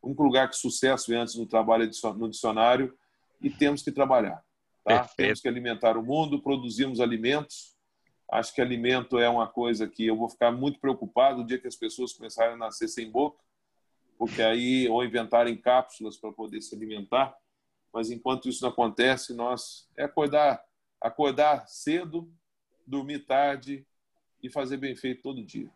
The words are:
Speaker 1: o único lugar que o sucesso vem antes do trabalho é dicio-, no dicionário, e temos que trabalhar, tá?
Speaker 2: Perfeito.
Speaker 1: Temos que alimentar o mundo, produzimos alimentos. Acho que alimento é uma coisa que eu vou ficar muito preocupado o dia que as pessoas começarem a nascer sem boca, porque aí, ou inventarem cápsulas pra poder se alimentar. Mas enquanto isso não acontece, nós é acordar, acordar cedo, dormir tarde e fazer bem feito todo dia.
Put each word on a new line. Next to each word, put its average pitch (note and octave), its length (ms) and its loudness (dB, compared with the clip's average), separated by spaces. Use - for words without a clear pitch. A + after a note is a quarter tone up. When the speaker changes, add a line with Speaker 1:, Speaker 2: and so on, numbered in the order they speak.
Speaker 1:
o B2+ 60 -8
único C#3 140 0
lugar C3 260 6
que - 80 -8
o - 20 -4
sucesso C3 520 0
vem A#2 100 0
antes A#2 140 -6
do A2+ 120 -6
trabalho A2+ 380 4
é - 20 0
dicio-, A2 280 -6
no A2+ 140 -6
dicionário, A#2+ 680 2
e - 100 -2
temos C#3+ 320 2
que D3 100 -6
trabalhar, B2+ 500 2
tá? A2+ 160 4
Speaker 2:
Perfeito. - 160 -8
Speaker 1:
Temos G#2 240 0
que C3 80 -4
alimentar A#2+ 480 0
o A2+ 60 -4
mundo, C#3+ 380 -2
produzimos B2 600 -2
alimentos. A#2+ 760 -2
Acho - 240 -2
que C#3 60 -2
alimento B2 580 0
é A#2+ 100 6
uma A#2 180 2
coisa A2+ 420 -2
que A2+ 180 -4
eu A2 100 2
vou A2+ 120 -4
ficar A#2+ 220 2
muito C3+ 300 -4
preocupado C3 640 0
o A#2 40 -8
dia B2+ 120 -4
que B2 100 -10
as - 80 -14
pessoas A#2 360 -8
começarem A2+ 420 -2
a - 20 -16
nascer A2+ 320 -6
sem A2+ 220 -10
boca, C#3 280 0
porque A#2 260 -4
aí, B2 460 2
ou A#2+ 160 2
inventarem A#2 520 2
cápsulas B2 600 0
pra A2 160 -12
poder G#2+ 300 -12
se - 120 -14
alimentar. G#2+ 600 -2
Mas A2+ 180 -4
enquanto B2+ 380 -4
isso B2+ 140 -6
não B2+ 80 0
acontece, B2 640 0
nós A#2+ 640 -6
é C#3+ 80 -4
acordar, D3 580 2
acordar C#3 680 0
cedo, E3 680 -6
dormir C#3 340 -6
tarde C#3 640 0
e B2+ 60 -12
fazer C3+ 280 -4
bem C3+ 180 -6
feito B2+ 280 -8
todo C3 220 -10
dia. - 320 -12